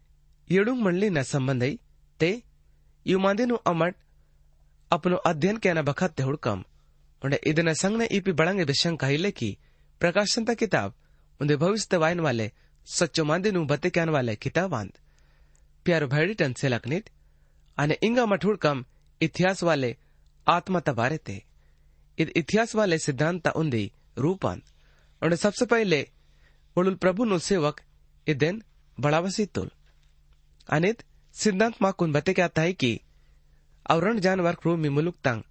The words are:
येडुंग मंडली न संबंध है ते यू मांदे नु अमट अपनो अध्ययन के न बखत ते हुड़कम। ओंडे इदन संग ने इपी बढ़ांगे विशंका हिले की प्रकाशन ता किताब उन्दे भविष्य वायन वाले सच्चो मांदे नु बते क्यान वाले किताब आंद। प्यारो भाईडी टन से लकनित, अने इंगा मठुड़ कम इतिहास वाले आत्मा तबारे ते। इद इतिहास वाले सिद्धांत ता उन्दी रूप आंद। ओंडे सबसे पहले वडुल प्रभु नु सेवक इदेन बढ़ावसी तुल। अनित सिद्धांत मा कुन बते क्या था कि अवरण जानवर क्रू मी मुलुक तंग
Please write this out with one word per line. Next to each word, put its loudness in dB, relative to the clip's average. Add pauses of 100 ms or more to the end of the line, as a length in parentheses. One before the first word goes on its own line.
(480)
येडुंग 2
मंडली 2
न 0
संबंध 0
है 0 (440)
ते 2 (720)
यू 0
मांदे 2
नु 0 (100)
अमट 0 (960)
अपनो 2
अध्ययन 0
के 0
न 0
बखत -2
ते -4
हुड़कम। -4 (580)
ओंडे -2
इदन 2
संग 0
ने 0
इपी 0
बढ़ांगे 2
विशंका 0
हिले 0
की -6 (440)
प्रकाशन 0
ता 0
किताब -2 (460)
उन्दे 2
भविष्य 0
वायन 2
वाले 0 (360)
सच्चो -2
मांदे 0
नु 0
बते 0
क्यान 0
वाले 0
किताब -2
आंद। -6 (960)
प्यारो 2
भाईडी 0
टन 0
से -2
लकनित, -2 (680)
अने 0
इंगा 2
मठुड़ 0
कम 0 (380)
इतिहास 0
वाले 0 (520)
आत्मा 2
तबारे 0
ते। -12 (760)
इद 0
इतिहास 0
वाले 2
सिद्धांत -2
ता 0
उन्दी -2 (260)
रूप 0
आंद। -4 (600)
ओंडे 0
सबसे 0
पहले 2 (760)
वडुल 2
प्रभु 0
नु 2
सेवक 0 (460)
इदेन 0 (360)
बढ़ावसी 0
तुल। -6 (960)
अनित 0 (320)
सिद्धांत 0
मा 2
कुन -2
बते 0
क्या 2
था 0
कि 0 (880)
अवरण 2
जानवर 2
क्रू -2
मी 0
मुलुक -2
तंग -2